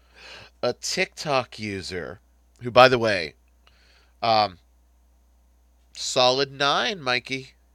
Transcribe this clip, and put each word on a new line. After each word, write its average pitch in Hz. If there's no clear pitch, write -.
A 123
TikTok -
user, 92
who, 120
by 123
the 127
way, 98
um, 107
solid 131
nine, 165
Mikey. 131